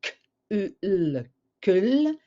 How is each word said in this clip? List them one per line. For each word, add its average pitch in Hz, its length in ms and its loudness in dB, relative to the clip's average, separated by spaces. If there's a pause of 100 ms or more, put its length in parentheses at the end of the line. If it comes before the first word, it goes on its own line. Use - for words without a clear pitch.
K, - 100 -8 (400)
U, 202 320 -4
L, 165 420 0 (380)
cul 262 640 2